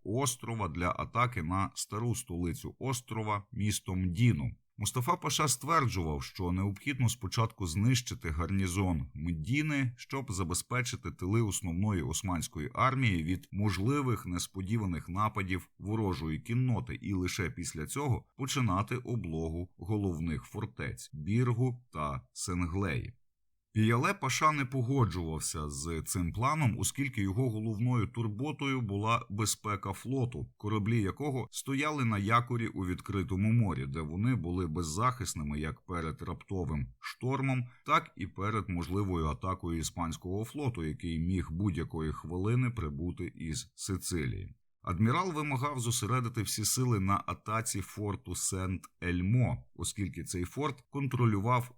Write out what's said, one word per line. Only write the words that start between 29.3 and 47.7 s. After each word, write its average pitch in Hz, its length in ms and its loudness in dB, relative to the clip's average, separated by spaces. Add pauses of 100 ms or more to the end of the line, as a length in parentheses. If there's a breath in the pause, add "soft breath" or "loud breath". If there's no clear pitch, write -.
флоту, 123 540 -2 (100)
кораблі 107 440 2
якого 127 500 -2
стояли 139 540 0
на 110 120 2
якорі 117 500 4
у 92 180 -4
відкритому 95 640 0
морі, 92 340 4
де 71 160 -4
вони 95 340 0
були 87 320 0
беззахисними 80 920 -2
як 76 220 -6
перед 80 400 -6
раптовим 80 640 -4 (120)
штормом, 131 680 -2 (180 loud breath)
так 165 300 2
і 92 120 -6
перед 104 420 -2
можливою 87 580 0
атакою 85 520 -2
іспанського 87 680 -4
флоту, 123 380 -4
який 80 360 -2
міг 85 320 0
будь-якої 80 640 0
хвилини 104 560 0
прибути 85 680 -4
із - 400 -6
Сицилії. 67 800 -4 (320)
Адмірал 123 440 4
вимагав 147 480 -2
зосередити 117 600 0
всі 104 240 -2
сили 123 340 2
на 98 260 2
атаці 110 560 -2